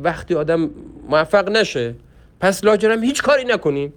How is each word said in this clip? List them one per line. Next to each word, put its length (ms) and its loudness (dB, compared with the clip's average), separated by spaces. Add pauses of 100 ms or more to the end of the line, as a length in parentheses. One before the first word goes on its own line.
وقتی 320 -4
آدم 360 0 (380)
موفق 400 2
نشه، 460 0 (460)
پس 240 0
لاجرم 380 2
هیچ 200 -2
کاری 220 2
نکنیم، 520 -2